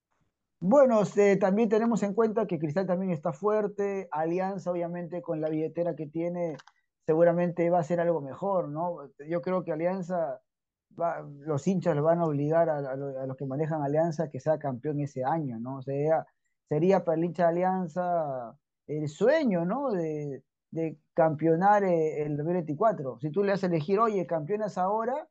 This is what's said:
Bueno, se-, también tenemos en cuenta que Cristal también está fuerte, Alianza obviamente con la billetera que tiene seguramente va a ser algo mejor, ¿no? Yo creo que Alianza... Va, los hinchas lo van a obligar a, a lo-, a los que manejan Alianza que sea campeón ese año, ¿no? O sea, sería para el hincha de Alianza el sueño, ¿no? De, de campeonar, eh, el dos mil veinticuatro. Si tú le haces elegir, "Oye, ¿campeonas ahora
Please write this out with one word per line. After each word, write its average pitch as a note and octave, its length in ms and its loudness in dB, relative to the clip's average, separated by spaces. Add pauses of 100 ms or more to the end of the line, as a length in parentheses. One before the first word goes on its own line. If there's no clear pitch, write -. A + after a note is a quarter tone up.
(600)
Bueno, A3+ 440 6
se-, G3+ 320 4
también G3+ 320 2
tenemos A3 340 2
en G3+ 120 -2
cuenta A3 320 0
que F3+ 120 -4
Cristal E3 280 -2
también F#3 260 -2
está E3 200 -4
fuerte, G3+ 800 -2
Alianza F3 580 -2
obviamente F3 520 -6
con D#3+ 180 -6
la D#3 80 -2
billetera D#3+ 480 -4
que D#3 100 -8
tiene E3 500 -4 (480)
seguramente E3+ 640 4
va F3 120 4
a D#3 40 0
ser E3+ 160 -2
algo E3 200 0
mejor, D#3 480 -4
¿no? E3 300 -6 (300)
Yo E3+ 140 -2
creo F#3 220 -2
que D#3+ 80 -4
Alianza... E3+ 680 -4 (580)
Va, D#3 240 -2 (180)
los C#3+ 260 -2
hinchas F3+ 300 2
lo D3 80 0
van E3+ 160 4
a E3+ 60 2
obligar D#3 420 2
a, D3+ 100 0
a C3+ 180 -6
lo-, C#3 240 -6
a C3+ 60 -6
los C3 100 -6
que D3 100 -8
manejan D3+ 360 -2
Alianza D#3 480 0
que C3 100 -8
sea D#3 180 0
campeón D3 420 -4
ese C3 240 -4
año, C#3 340 -2
¿no? C3 200 -8
O C3+ 40 -12
sea, C#3+ 440 0 (420)
sería F#3 360 4
para D#3+ 140 0
el E3 60 2
hincha F3 200 0
de E3+ 60 6
Alianza E3+ 1080 -2 (300)
el D3+ 220 -4
sueño, G#3 560 2
¿no? B3+ 260 -2
De, D3+ 540 -4 (260)
de D#3+ 260 -4 (180)
campeonar, E3 680 4
eh, D#3 380 2
el D3+ 140 -2
dos D3 100 -4
mil F3 80 0
veinticuatro. D#3 640 -2
Si D3+ 100 -4
tú F3+ 120 0
le G3+ 100 2
haces G3 180 -2
elegir, E3 280 0
"Oye, G#3+ 280 2
¿campeonas F3+ 520 -4
ahora A3+ 520 -2